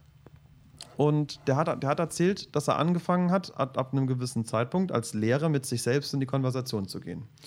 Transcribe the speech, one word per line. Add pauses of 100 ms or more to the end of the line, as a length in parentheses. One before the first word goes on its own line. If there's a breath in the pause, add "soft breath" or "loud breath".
(960)
Und
der
hat,
der
hat
erzählt,
dass
er
angefangen
hat,
ab,
ab
einem
gewissen
Zeitpunkt
als
Lehrer
mit
sich
selbst
in
die
Konversation
zu
gehen. (220 loud breath)